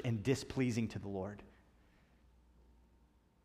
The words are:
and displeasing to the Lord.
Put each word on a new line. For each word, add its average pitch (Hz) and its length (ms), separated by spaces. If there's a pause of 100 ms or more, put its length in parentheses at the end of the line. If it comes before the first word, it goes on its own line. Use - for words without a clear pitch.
and 113 180
displeasing 123 680
to - 100
the 98 100
Lord. 101 340 (2000)